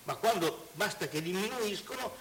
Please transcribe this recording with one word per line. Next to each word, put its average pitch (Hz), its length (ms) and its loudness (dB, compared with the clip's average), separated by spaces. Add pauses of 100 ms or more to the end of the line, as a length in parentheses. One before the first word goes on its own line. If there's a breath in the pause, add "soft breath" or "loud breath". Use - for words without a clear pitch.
Ma - 100 -2
quando 180 580 2
basta 190 340 0
che 147 140 0
diminuiscono, 214 1000 -2